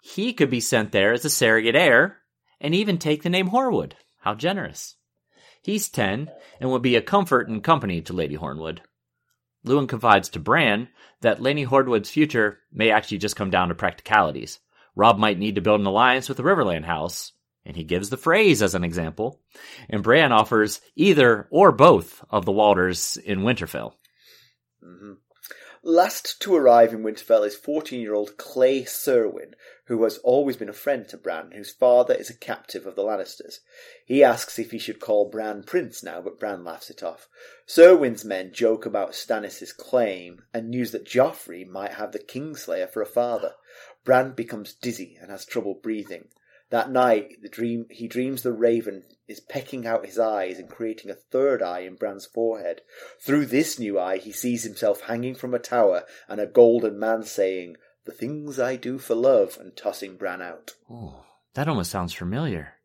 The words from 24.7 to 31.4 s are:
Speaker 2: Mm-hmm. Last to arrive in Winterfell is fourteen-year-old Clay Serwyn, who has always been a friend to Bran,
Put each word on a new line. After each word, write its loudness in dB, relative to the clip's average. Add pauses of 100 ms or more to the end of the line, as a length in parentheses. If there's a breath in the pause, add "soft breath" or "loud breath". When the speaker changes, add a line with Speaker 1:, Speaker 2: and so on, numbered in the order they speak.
Speaker 2:
Mm-hmm. -20 (720 loud breath)
Last 0
to 0
arrive 6
in -10
Winterfell 0
is -8
fourteen-year-old -6
Clay 0
Serwyn, -2 (340 soft breath)
who -2
has -2
always 0
been -12
a -16
friend -4
to -20
Bran, -10